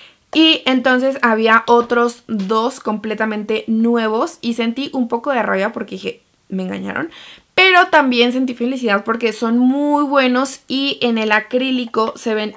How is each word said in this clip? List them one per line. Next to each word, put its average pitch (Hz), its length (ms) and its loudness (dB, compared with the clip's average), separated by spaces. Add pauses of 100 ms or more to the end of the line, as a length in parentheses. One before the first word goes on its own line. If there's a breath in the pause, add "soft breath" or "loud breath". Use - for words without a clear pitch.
(360 loud breath)
Y 320 300 4
entonces 254 560 2
había 220 460 4
otros 240 600 2
dos 220 520 -2
completamente 214 880 -4
nuevos 226 720 0
y 233 140 -4
sentí 233 360 -4
un 254 160 -2
poco 240 240 -4
de 240 120 0
rabia 196 280 0
porque - 240 -10
dije, 185 260 -10 (280)
"Me 190 140 -6
engañaron". 196 480 -6 (440 loud breath)
Pero 370 320 6
también 247 440 4
sentí 254 240 -2
felicidad 240 480 -2
porque 226 280 -2
son 226 280 0
muy 285 440 2
buenos 262 640 0
y 277 340 -4
en 240 160 0
el 214 140 0
acrílico 226 840 -2
se - 180 -4
ven 214 240 -4